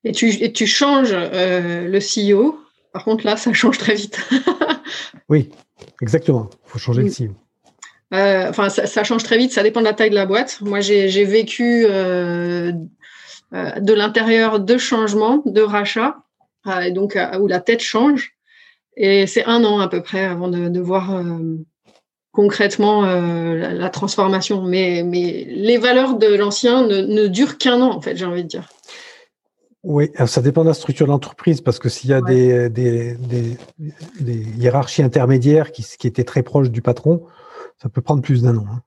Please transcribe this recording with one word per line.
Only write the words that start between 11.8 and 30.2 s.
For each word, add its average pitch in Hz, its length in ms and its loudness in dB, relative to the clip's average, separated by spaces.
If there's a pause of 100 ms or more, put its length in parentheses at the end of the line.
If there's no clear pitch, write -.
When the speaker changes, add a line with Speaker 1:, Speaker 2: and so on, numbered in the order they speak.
Speaker 1:
euh, 175 840 -2 (840)
euh, - 280 -8
de 208 120 0
l'intérieur 220 680 0
deux 220 160 2
changements, 220 680 0
deux 214 200 2
rachats. 208 580 -4 (440)
Euh, 185 120 -4
et 180 120 -4
donc, 196 260 -4
euh, 185 220 -4
où 202 80 2
la 180 120 0
tête 233 220 0
change. 262 500 0 (640)
Et 196 320 2
c'est - 160 0
un 233 220 4
an 208 140 2
à 190 100 0
peu 175 120 -2
près 190 220 -6
avant 180 240 -4
de, 175 220 -2
de 180 100 -2
voir, 185 340 -2
euh, 165 440 -6 (760)
concrètement, 202 720 2
euh, 170 520 -2
la, 180 180 -6
la 180 160 -4
transformation. 190 760 -2
Mais, 180 420 0
mais 175 440 -4
les 226 280 0
valeurs 247 400 2
de 208 160 4
l'ancien 226 540 2
ne, 196 140 2
ne 208 260 2
durent 202 300 0
qu'un 247 240 2
an, 254 100 4
en 180 80 -6
fait, - 160 -6
j'ai 180 100 -6
envie 175 180 -4
de 165 60 -10
dire. - 200 -14 (1120)
Speaker 2:
Oui, 147 320 0
alors 123 140 2